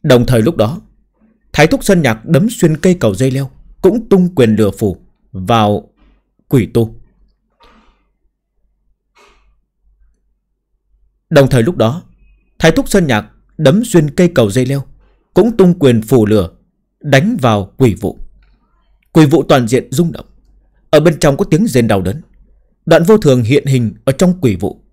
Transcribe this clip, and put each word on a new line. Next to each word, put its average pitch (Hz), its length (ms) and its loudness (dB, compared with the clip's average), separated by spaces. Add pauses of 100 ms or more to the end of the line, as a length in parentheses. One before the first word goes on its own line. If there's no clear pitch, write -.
Đồng 123 240 2
thời 123 160 0
lúc 165 140 -2
đó, 123 240 -4 (720)
Thái 147 140 2
Thúc 269 180 -2
Sơn 180 180 2
Nhạc 113 220 -4
đấm 170 260 0
xuyên 156 260 -2
cây 185 240 0
cầu 107 140 -2
dây 127 160 -2
leo, 135 200 -6 (320)
cũng 214 260 0
tung 180 260 0
quyền 110 220 2
lửa 101 220 0
phù 98 180 -4 (360)
vào 104 600 -2 (560)
quỷ 120 260 0
tu. 117 260 -4 (4000)
Đồng 139 180 4
thời 127 140 0
lúc - 140 -4
đó, 117 260 -4 (560)
Thái 160 140 0
Thúc 262 160 -2
Sơn 190 180 0
Nhạc 110 200 -4 (320)
đấm 160 260 2
xuyên 151 260 0
cây 175 240 0
cầu 110 160 0
dây 123 160 -2
leo, 139 180 -6 (500)
cũng 226 220 2
tung 175 220 2
quyền 120 240 2
phù 113 240 2
lửa 101 240 0 (500)
đánh 156 400 0
vào 107 360 -2
quỷ 117 180 2
vụ. - 240 -8 (960)
Quỷ 156 140 6
vụ 139 220 0
toàn 127 200 0
diện 120 220 -2
rung 160 220 -2
động, - 140 -16 (640)
ở 151 100 4
bên 156 180 0
trong 143 180 0
có 196 80 -4
tiếng 185 220 0
rên 117 220 0
đau 98 140 0
đớn. 104 180 -6 (640)
Đoạn 165 160 4
Vô 208 160 4
Thường 127 240 2
hiện 131 240 0
hình 120 280 -2 (100)
ở 131 80 -2
trong 180 280 0
quỷ 107 160 -2
vụ 92 240 -10 (120)